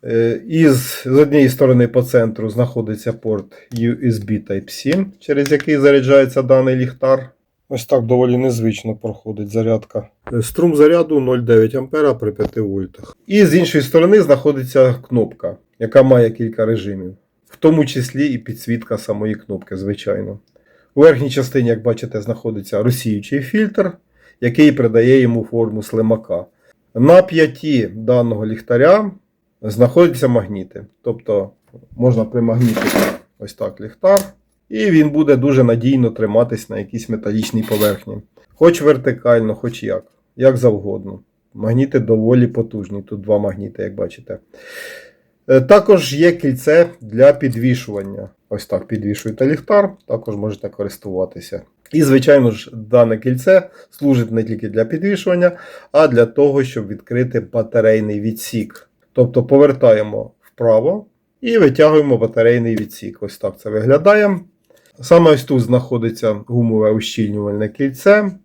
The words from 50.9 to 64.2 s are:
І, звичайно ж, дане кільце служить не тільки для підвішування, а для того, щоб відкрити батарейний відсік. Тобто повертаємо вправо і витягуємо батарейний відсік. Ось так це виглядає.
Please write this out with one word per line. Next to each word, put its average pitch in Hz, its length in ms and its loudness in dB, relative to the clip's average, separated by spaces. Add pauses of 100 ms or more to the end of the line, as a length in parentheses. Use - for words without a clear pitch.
І, 156 100 2
звичайно 135 480 4
ж, 104 240 -10
дане 113 440 0
кільце 175 500 0 (220)
служить 127 400 0
не 110 140 -4
тільки 110 240 -10
для 110 160 -2
підвішування, 180 680 -2 (400)
а 151 160 4
для 120 180 4
того, 139 380 0
щоб 113 240 -10
відкрити 120 520 -4
батарейний 110 800 0
відсік. 110 680 -8 (220)
Тобто 127 320 0
повертаємо 117 840 2 (100)
вправо 120 680 -2 (340)
і 233 180 0
витягуємо 151 580 4
батарейний 117 600 0
відсік. 104 460 -12
Ось 98 160 -14
так 98 200 -8
це 110 120 -12
виглядає. 170 720 2 (600)